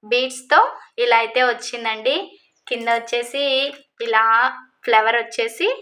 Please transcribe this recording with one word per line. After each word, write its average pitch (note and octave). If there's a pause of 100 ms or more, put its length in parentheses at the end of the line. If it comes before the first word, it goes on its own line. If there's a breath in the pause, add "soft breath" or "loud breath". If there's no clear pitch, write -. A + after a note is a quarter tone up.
(120)
బీడ్స్‌తో B3+ (440 loud breath)
ఇలా A#3+
అయితే A#3+ (100)
వచ్చిందండి. A3+ (560 soft breath)
కింద A#3 (120)
వచ్చేసి A#3+ (640)
ఇలా A3 (600)
ఫ్లవర్ A3+
వచ్చేసి A#3 (120)